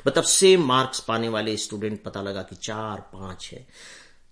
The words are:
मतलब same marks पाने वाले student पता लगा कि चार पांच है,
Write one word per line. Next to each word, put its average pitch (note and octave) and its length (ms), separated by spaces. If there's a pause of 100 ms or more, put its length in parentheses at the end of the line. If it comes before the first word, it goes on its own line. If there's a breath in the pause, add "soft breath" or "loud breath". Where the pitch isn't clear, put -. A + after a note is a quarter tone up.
मतलब D#3 160
same F#3 400
marks B2+ 360
पाने A2+ 300
वाले G#2+ 280
student G#2 460
पता G2+ 180
लगा G2 200
कि F#2 140
चार G#2+ 440
पांच F#2+ 540
है, - 140 (640 loud breath)